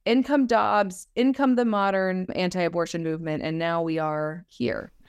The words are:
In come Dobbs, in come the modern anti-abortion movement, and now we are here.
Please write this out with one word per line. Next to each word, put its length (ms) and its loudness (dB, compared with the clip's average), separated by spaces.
In 180 4
come 240 2
Dobbs, 680 2
in 180 2
come 220 2
the 80 2
modern 680 0
anti-abortion 680 -2
movement, 400 -4
and 160 -4
now 240 0
we 160 -2
are 500 -4
here. 440 -6